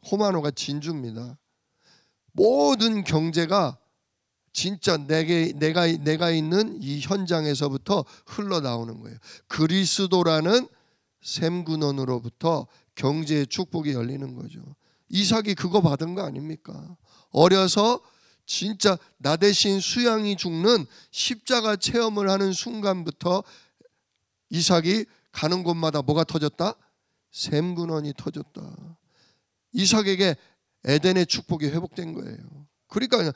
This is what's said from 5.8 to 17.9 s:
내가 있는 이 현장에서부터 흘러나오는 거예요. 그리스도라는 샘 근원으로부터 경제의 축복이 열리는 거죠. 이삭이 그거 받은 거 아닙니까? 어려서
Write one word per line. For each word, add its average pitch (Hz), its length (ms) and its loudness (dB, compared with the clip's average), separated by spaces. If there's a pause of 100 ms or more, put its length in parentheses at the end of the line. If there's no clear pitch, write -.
내가 160 460 0
있는 170 500 0
이 139 200 -6
현장에서부터 151 1040 -2 (200)
흘러나오는 123 760 -6
거예요. 113 160 -18 (320)
그리스도라는 175 1200 2 (520)
샘 165 440 -4
근원으로부터 139 1000 -2 (300)
경제의 147 520 0
축복이 160 440 -6
열리는 131 420 -6
거죠. - 280 -14 (480)
이삭이 208 460 0
그거 190 260 0
받은 160 340 0
거 196 80 -6
아닙니까? 151 720 -12 (360)
어려서 190 720 4 (440)